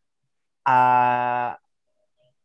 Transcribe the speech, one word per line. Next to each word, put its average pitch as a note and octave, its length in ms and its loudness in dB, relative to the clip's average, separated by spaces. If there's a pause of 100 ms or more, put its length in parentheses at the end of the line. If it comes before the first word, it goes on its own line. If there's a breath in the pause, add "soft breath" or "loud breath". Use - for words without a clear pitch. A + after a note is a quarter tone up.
(640)
eh, B2 840 0 (960)